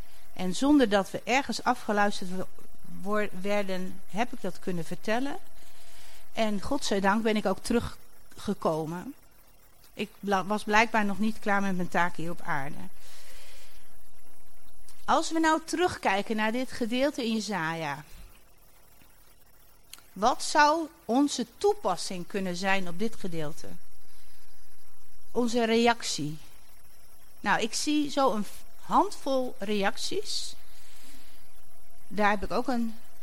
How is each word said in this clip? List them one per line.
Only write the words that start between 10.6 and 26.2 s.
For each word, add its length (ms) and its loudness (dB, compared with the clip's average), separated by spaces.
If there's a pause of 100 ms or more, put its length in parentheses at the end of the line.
blijkbaar 420 4
nog 140 0
niet 200 2
klaar 240 2
met 140 0
mijn 120 0
taak 280 2
hier 140 0
op 140 0
aarde. 340 0 (2250)
Als 260 2
we 100 0
nou 240 4
terugkijken 720 0
naar 160 0
dit 200 -2
gedeelte 520 -2
in 100 0
Jesaja, 680 -4 (2000)
wat 300 0
zou 460 2 (160)
onze 420 0 (120)
toepassing 680 -2
kunnen 300 -4
zijn 320 2
op 100 4
dit 160 2
gedeelte? 520 2 (1600)
Onze 340 2
reactie. 760 2 (1040)